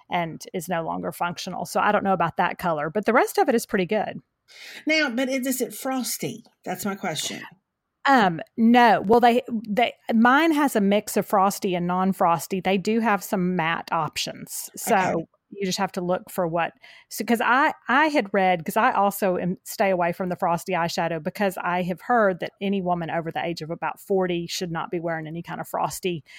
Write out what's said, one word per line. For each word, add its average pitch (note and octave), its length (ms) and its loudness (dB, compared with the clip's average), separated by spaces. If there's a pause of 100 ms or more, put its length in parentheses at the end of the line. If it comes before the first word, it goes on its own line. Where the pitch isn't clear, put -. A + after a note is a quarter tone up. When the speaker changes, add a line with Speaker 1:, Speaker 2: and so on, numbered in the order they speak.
(100)
Speaker 1:
and E3 420 -4
is F3+ 160 -6
no E3+ 140 -2
longer E3+ 300 -6
functional. F3 520 -6
So F#3+ 160 -2
I G3 120 4
don't G#3 120 2
know G3 80 2
about E3+ 240 0
that F3+ 220 0
color, D#3+ 320 -2
but G#3 160 -4
the A3 80 4
rest F#4 240 2
of F#4+ 100 4
it A#3+ 60 4
is A#3 100 0
pretty F#3 220 -2
good. - 340 -4 (680)
Speaker 2:
Now, D4+ 240 2
but B3 180 0
is, C4 180 -2
is C4 140 0
it - 140 -4
frosty? B3+ 680 -4 (200)
That's A3 200 -6
my G3+ 100 -2
question. - 540 -6 (580)
Speaker 1:
Um, G3+ 340 4 (160)
no. A#3 460 6
Well, A#3 180 6
they, A#3+ 220 6 (260)
they, G#3 240 0 (220)
mine C4+ 380 6
has C#4+ 220 2
a A3 60 2
mix G3+ 360 2
of G3+ 100 0
frosty G3 480 2
and F3 120 -2
non-frosty. F3+ 720 0
They F#3+ 180 2
do G#3+ 220 0
have G#3 220 2
some F3+ 340 0
matte E3 360 -2
options. - 840 -6
So - 200 0
Speaker 2:
Okay. F3+ 300 0 (240)
Speaker 1:
you G3+ 160 -6
just F3+ 120 -2
have F#3+ 140 -2
to G3 80 -6
look F3+ 300 -2
for F3+ 160 -2
what, E3 260 -2 (360)
so, - 160 -8
'cause A3+ 200 0
I, C4 300 2 (140)
I C#4 200 4
had C4+ 240 -2
read, F#3 320 2
'cause - 120 -6
I A#3 160 4
also G3 440 0
am, F3 280 -2
stay G3+ 260 0
away F3 220 2
from F#3 160 -6
the F3 80 -4
frosty E3+ 360 -2
eyeshadow E3 500 -2
because F#3 360 -2
I F3+ 240 -2
have F3 200 -4
heard G#3 380 2
that - 200 -8
any G3+ 200 -2
woman F3 300 -2
over E3 220 -4
the C#3+ 120 -4
age E3+ 160 -6
of D#3 100 -8
about D#3+ 300 -6
forty F3+ 460 0
should F3 240 -6
not D#3+ 200 -6
be F3+ 100 -4
wearing D#3+ 260 -6
any E3 160 -10
kind D#3+ 180 -10
of D#3+ 80 -10
frosty E3+ 540 -4 (160)